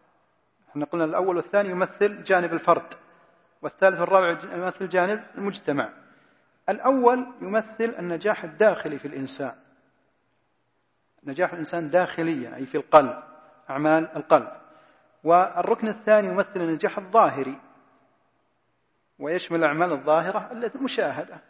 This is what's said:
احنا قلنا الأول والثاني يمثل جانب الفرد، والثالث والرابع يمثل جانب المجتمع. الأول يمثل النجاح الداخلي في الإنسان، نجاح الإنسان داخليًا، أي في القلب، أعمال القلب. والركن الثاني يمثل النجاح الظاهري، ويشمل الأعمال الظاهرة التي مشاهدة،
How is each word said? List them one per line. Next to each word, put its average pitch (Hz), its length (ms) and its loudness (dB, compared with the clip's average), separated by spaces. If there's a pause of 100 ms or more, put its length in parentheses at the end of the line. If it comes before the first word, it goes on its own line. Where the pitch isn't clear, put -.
(720)
احنا 147 140 -6
قلنا 170 200 -4
الأول 180 320 0
والثاني 202 320 0
يمثل 185 560 -2
جانب 175 280 0
الفرد، 165 420 0 (680)
والثالث 180 380 2
والرابع 175 380 4 (140)
يمثل 180 360 -6
جانب 185 360 0 (140)
المجتمع. 156 500 -4 (800)
الأول 247 580 2 (140)
يمثل 214 580 -4
النجاح 175 460 -4
الداخلي 156 540 0
في 143 100 -12
الإنسان، 135 460 -8 (1700)
نجاح 143 280 -4
الإنسان 165 380 -6
داخليًا، 165 640 -2
أي 131 100 -10
في - 100 -8
القلب، 143 460 4 (480)
أعمال 156 460 2
القلب. 143 320 2 (760)
والركن 180 640 2
الثاني 214 400 2
يمثل 185 280 -2
النجاح 170 420 -4
الظاهري، 165 600 2 (1600)
ويشمل 165 400 -4
الأعمال 160 340 2
الظاهرة 165 600 0
التي 240 260 -8
مشاهدة، 165 720 -6